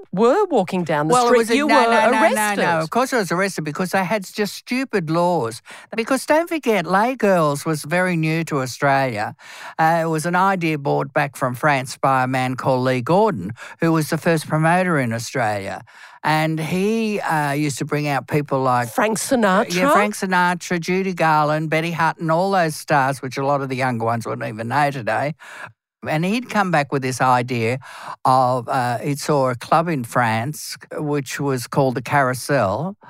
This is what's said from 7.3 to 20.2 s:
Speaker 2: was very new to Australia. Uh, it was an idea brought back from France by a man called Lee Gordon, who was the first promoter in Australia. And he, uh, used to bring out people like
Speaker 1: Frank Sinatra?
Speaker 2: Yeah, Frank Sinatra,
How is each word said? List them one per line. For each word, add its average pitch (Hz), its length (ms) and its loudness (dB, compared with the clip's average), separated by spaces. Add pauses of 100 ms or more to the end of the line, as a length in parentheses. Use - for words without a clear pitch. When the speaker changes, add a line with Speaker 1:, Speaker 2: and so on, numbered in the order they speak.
Speaker 2:
was 160 180 -2
very 180 320 0
new 160 300 0
to 147 160 -2
Australia. 127 760 0 (420)
Uh, 165 260 4
it 165 40 -2
was 160 180 -2
an 175 120 0
idea 180 400 2
brought 143 340 -2
back 147 240 -2
from 127 180 -2
France 131 440 0
by 135 260 2
a 127 40 0
man 127 280 -2
called 127 300 0
Lee 127 160 0
Gordon, 170 500 0 (300)
who 165 100 2
was 160 180 0
the 165 80 -2
first 165 300 0
promoter 165 500 2
in 123 140 0
Australia. 107 720 -4 (440)
And 156 320 2
he, 202 600 -2
uh, 147 320 -2
used 143 260 -2
to 156 80 -6
bring 147 220 -2
out 135 200 -2
people 143 320 -2
like 123 300 2
Speaker 1:
Frank 214 300 0
Sinatra? 208 560 2
Speaker 2:
Yeah, 185 180 2
Frank 214 220 2
Sinatra, 180 640 0